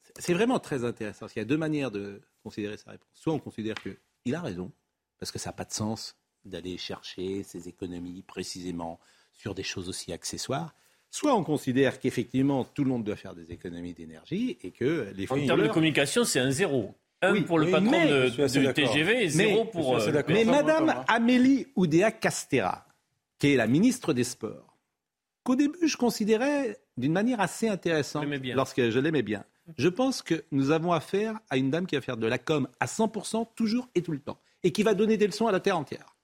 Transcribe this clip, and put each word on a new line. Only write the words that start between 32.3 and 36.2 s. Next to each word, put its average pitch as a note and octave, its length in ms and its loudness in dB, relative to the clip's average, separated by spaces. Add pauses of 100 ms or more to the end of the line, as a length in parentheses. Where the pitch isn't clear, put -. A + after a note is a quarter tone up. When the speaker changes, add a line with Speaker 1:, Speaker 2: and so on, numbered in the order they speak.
Speaker 1:
com D3 300 -2 (120)
à - 80 0
cent A3 200 0
pour G#3 180 -8
cent, A3+ 200 -4 (100)
toujours A#3 400 -2
et F3+ 80 0
tout E3+ 80 -6
le C#3+ 80 -4
temps, - 180 -12 (260)
et F#3 80 2
qui G#3+ 120 0
va G#3+ 100 4
donner G#3+ 240 2
des G#3 80 4
leçons G#3+ 220 0
à A3 40 2
la F#3+ 80 2
terre F#3+ 180 0
entière. - 460 -10